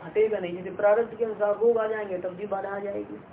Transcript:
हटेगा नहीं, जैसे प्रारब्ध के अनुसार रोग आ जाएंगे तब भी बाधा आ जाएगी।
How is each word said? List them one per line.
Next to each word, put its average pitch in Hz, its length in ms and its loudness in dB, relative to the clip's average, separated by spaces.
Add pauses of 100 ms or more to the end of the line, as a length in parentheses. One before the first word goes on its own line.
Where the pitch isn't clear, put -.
हटेगा 208 340 2
नहीं, 175 180 -4
जैसे 180 140 -10
प्रारब्ध 220 460 4
के 226 80 0
अनुसार 208 340 0
रोग 226 200 6
आ 220 80 2
जाएंगे 208 320 -4
तब 180 120 -4
भी 185 160 -8
बाधा 196 220 -4
आ 202 100 -6
जाएगी। 208 420 -8 (120)